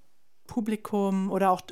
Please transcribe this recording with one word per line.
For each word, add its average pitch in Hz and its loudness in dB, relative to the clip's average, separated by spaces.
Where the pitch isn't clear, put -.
Publikum 202 -2
oder 190 4
auch 180 0